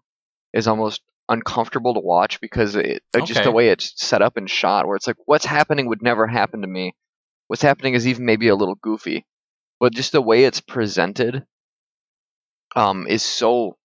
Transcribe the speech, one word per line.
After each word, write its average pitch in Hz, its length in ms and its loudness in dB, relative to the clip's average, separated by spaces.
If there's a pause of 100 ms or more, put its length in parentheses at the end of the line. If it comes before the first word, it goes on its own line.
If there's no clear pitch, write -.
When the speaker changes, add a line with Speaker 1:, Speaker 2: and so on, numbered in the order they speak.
(540)
Speaker 1:
is 110 140 0
almost 110 340 -2 (280)
uncomfortable 117 640 -2
to 107 60 -2
watch 90 420 0
because 107 340 -2
it, - 280 -2 (120)
uh, 113 60 0
just 107 220 -2
the 135 60 2
Speaker 2:
Okay. 113 60 2
Speaker 1:
way 117 140 6
it's - 240 -2 (100)
set 107 180 2
up 113 160 0
and 98 120 -8
shot, 92 380 0
where 101 80 -2
it's - 120 -6
like, 120 180 -4
what's 147 200 2
happening 147 420 0
would 110 140 -4
never 113 240 2
happen 110 360 -2
to 98 60 -6
me. 92 280 -8 (520)
What's - 140 -6
happening 135 320 2
is 120 140 2
even 123 180 -2
maybe 113 220 2
a 104 80 6
little 98 200 0
goofy, - 500 -6 (540)
but 123 140 2
just 127 200 -6
the 147 80 4
way 117 240 6
it's - 160 0
presented, 110 840 -4 (1300)
um, 98 320 0
is 107 160 0
so 117 600 0